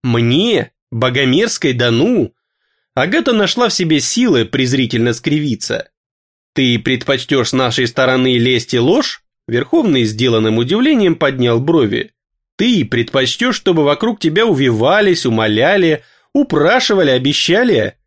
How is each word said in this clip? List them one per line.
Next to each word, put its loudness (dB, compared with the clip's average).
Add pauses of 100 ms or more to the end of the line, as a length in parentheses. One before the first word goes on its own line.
«Мне? 0 (200)
Богомерзкой -2
Дану?» 0 (580)
Агата 0
нашла 0
в -4
себе 0
силы 0
презрительно -2
скривиться. -4 (640)
«Ты 0
предпочтёшь -2
с -4
нашей 0
стороны 0
лесть 0
и 2
ложь?» 0 (240)
Верховный 0
с -2
сделанным 0
удивлением 2
поднял 0
брови. 0 (440)
«Ты 0
предпочтёшь, -2
чтобы 0
вокруг 0
тебя 0
увивались, 2
умоляли, 0 (300)
упрашивали, 2
обещали?» 0 (120)